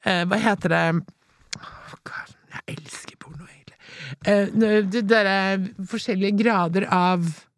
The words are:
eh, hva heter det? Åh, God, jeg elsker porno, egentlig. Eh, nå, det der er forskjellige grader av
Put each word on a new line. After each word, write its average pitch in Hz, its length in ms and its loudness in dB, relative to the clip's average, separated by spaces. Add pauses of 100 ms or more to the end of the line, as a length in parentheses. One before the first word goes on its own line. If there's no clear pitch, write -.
eh, 180 240 0
hva 196 120 0
heter 202 340 0
det? 165 80 2 (760)
Åh, - 360 -20 (140)
God, - 260 -14 (180)
jeg - 240 -12
elsker - 440 -16
porno, 160 260 -18
egentlig. - 320 -20 (480)
Eh, 202 280 2
nå, 214 180 4 (200)
det 226 160 0
der 214 220 4
er 190 360 0 (220)
forskjellige 202 540 -2
grader 196 500 2
av 180 340 2 (320)